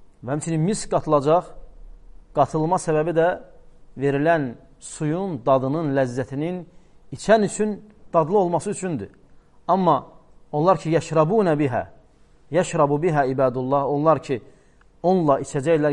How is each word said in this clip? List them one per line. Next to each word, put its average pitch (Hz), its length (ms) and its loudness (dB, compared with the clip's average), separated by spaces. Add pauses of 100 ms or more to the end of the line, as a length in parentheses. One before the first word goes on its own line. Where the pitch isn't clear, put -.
(240)
Və 113 100 -8
həmçinin 160 260 -4
mis 202 260 -2
qatılacaq. 156 600 2 (880)
Qatılma 156 400 0
səbəbi 160 400 0
də 160 120 4 (720)
verilən 139 560 0 (260)
suyun 160 640 -6
dadının, 135 500 2
ləzzətinin 135 680 -4 (500)
içən 208 340 2
üçün 208 460 -4 (220)
dadlı 170 240 2
olması 175 320 0
üçündür. 156 400 -6 (580)
Amma 170 400 2 (440)
onlar 160 260 2
ki, 160 120 -6
"Yəşrabunə 160 680 2
bihə", 123 300 -2 (640)
"Yəşrabu 151 520 2
bihə 147 260 2
ibadullah", 131 560 0
onlar 143 340 2
ki, 123 220 -6 (640)
onunla 165 360 4
içəcəklər, 147 520 0